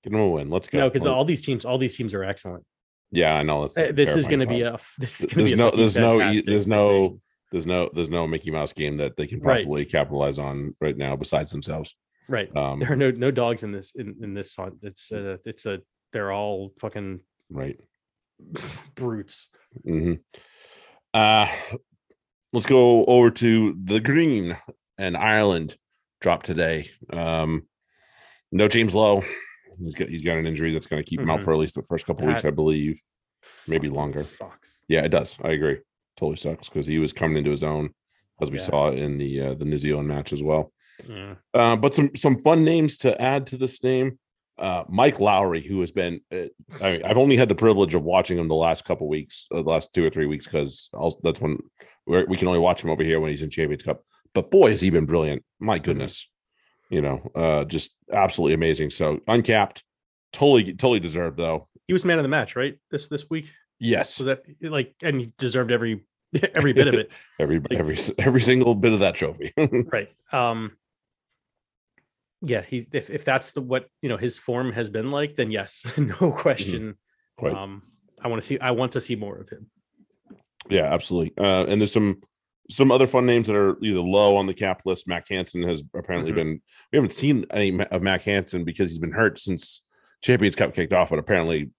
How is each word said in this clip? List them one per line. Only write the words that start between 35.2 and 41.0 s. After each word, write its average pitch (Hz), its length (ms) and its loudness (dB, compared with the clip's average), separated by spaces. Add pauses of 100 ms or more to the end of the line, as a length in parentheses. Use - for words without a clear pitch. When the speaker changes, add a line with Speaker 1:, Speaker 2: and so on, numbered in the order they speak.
Speaker 1:
I 82 100 -2
agree. 73 260 0 (400)
Totally 78 180 -4
sucks - 320 -8
'cause 73 180 -6
he 78 140 -2
was 78 140 -2
coming 80 240 -2
into 73 120 0
his 73 140 -2
own, 76 280 -4 (500)
as 71 100 -4
we 69 60 -8
Speaker 2:
Yeah. - 80 -10
Speaker 1:
saw 73 260 2
in 69 260 -4
the, 69 240 -4
uh, 67 120 -4
the 73 120 -8
New 76 120 -2
Zealand 73 320 -2
match 71 240 -6
as 71 100 -6
well. 78 300 0 (340)